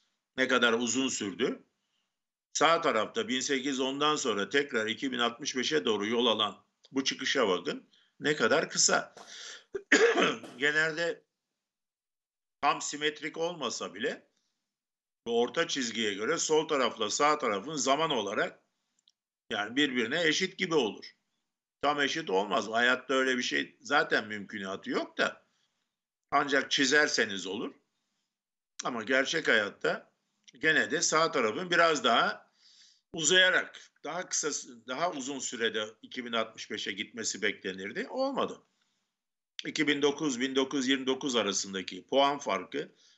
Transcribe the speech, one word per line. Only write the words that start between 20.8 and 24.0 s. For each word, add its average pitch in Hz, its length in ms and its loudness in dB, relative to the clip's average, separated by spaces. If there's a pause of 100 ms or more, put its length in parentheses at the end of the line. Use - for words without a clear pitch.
Tam 143 180 2
eşit 160 300 -2
olmaz. 185 400 2
Hayatta 123 440 2
öyle 131 220 2
bir 123 60 -2
şey 139 380 -4
zaten 139 460 0